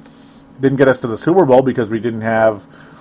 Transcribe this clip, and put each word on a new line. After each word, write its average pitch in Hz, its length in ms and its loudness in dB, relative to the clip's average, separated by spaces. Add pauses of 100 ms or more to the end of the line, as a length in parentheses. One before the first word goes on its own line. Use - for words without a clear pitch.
(600)
Didn't 135 180 0
get 135 100 4
us 127 120 0
to 127 80 -8
the 110 100 -6
Super 175 280 0
Bowl 127 160 4
because 123 280 -2
we 113 100 -4
didn't 113 220 -6
have, 110 440 0 (360)